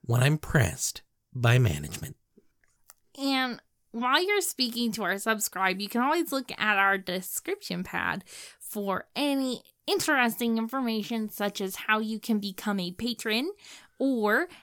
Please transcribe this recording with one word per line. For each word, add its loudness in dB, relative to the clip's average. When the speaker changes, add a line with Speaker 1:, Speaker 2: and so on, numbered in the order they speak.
Speaker 1:
when 0
I'm 4
pressed 0
by 6
management. 0
Speaker 2:
And 0
while 2
you're 2
speaking -2
to -4
our 0
subscribe, 0
you -4
can 0
always 2
look -2
at 2
our 6
description -6
pad -4
for -6
any 0
interesting 2
information, -2
such -4
as -4
how 4
you -4
can 2
become -2
a -2
patron -2
or 2